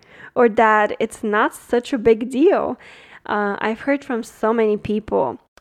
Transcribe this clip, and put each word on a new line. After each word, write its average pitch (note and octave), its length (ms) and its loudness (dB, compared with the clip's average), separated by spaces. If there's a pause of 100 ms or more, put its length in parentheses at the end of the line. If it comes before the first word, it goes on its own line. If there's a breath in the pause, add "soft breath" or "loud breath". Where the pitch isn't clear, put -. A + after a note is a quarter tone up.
(340 loud breath)
or A#3+ 140 4
that G#3+ 520 2
it's - 240 -6
not A3 300 0
such - 380 -4
a C#4 60 -2
big A3+ 320 2
deal. C4 480 2 (480 loud breath)
Uh, G#3 340 -2
I've A3 200 -4
heard C#4 240 -2
from A#3 180 -4
so - 300 -4
many A3 240 2
people, G#3 640 -4 (220)